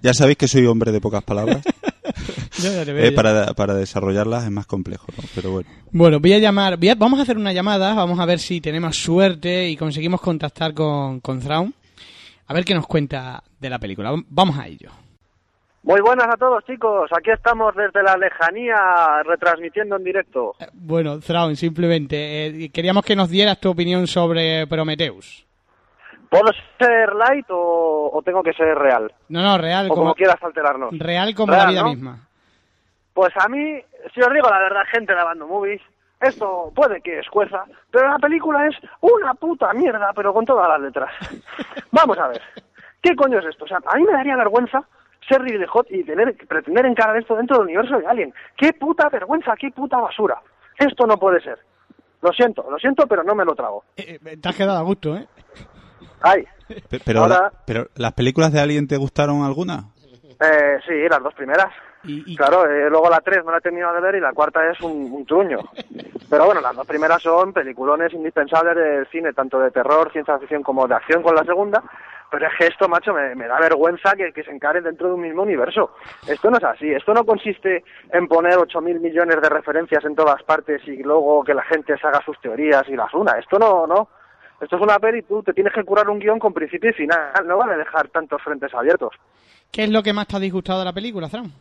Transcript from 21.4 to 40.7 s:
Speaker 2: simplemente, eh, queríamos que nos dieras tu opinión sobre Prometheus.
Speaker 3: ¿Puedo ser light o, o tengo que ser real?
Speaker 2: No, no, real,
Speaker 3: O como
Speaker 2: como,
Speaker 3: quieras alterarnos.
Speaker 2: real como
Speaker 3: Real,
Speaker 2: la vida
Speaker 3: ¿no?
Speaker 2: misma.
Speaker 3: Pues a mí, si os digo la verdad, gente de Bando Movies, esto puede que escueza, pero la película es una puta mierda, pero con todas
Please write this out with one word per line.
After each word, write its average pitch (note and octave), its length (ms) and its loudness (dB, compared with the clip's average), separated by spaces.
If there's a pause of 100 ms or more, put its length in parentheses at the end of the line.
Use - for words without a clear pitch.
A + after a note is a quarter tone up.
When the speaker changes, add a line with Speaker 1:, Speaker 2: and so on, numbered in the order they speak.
Speaker 2:
simplemente, D#3 920 -4 (180)
eh, C#3+ 60 -14
queríamos F#3 340 0
que A3 100 2
nos F#3 160 0
dieras G3 300 2
tu F#3 100 0
opinión F3 380 0
sobre E3 580 0
Prometheus. D3+ 800 -6 (840)
Speaker 3:
¿Puedo G#3 200 6 (280)
ser A3+ 360 4
light B3+ 360 2
o, E3 600 0
o D3+ 120 -4
tengo F#3 200 0
que D#3+ 120 -2
ser D#3+ 240 2
real? B2 340 2 (160)
Speaker 2:
No, E3+ 140 -4
no, G3 160 4
real, E3+ 260 -2
Speaker 3:
O F#3+ 60 -4
como D#3+ 100 0
Speaker 2:
como, E3 140 2
Speaker 3:
quieras F3+ 280 2
alterarnos. D3 560 -4
Speaker 2:
real F3+ 360 -2
como G#3 180 0
Speaker 3:
Real, F#3+ 140 6
Speaker 2:
la F3+ 40 4
vida F#3 120 0
Speaker 3:
¿no? - 80 0
Speaker 2:
misma. B2 360 -12 (840)
Speaker 3:
Pues F#3 260 2
a F#3+ 120 2
mí, D4 280 -6 (360)
si B3 80 -6
os B3 100 4
digo C#4+ 160 2
la G3 120 4
verdad, G3 200 0 (100)
gente G#3+ 240 -2
de F3 80 0
Bando E3 240 -4
Movies, G3+ 360 -6 (400)
esto F#3+ 520 -2
puede A#3+ 280 0
que E3 160 -8
escueza, G3 460 -2 (260)
pero C4 180 4
la C#4+ 100 0
película D4+ 480 0
es D4+ 80 -2 (280)
una G4+ 320 4
puta C4 400 -2
mierda, A3 420 0
pero G3+ 160 -2
con A3 140 0
todas A3+ 240 4